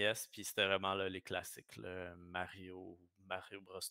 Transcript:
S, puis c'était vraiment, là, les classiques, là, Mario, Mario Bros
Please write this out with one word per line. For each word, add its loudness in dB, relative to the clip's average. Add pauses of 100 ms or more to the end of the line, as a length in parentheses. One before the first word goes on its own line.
(120)
S, 0
puis -8
c'était 4
vraiment, 6
là, 2
les -4
classiques, -4
là, -6
Mario, -6 (200)
Mario -6
Bros -10 (120)